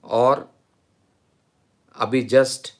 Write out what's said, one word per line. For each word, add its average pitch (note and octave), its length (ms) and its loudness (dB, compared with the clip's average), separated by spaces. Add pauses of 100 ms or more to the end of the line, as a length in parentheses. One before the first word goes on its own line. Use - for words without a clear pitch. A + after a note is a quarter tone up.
और B2 500 0 (1400)
अभी A#2 340 -4
just C3 380 0 (120)